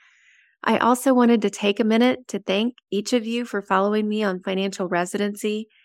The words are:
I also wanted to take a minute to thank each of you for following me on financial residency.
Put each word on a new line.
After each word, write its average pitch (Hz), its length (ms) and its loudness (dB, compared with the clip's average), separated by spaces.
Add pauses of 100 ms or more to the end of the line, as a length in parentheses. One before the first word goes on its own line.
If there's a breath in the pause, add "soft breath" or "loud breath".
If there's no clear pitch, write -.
(640 soft breath)
I 226 140 2
also 254 360 2
wanted 233 280 4
to 202 80 0
take 202 300 -2
a 240 40 0
minute 240 440 2
to 202 120 -8
thank 208 360 -2 (160)
each 202 220 -2
of 233 120 0
you 233 200 -4
for 202 180 -6
following 208 440 0
me 214 160 -2
on 185 200 -4
financial 190 440 -4
residency. 208 800 -4 (180)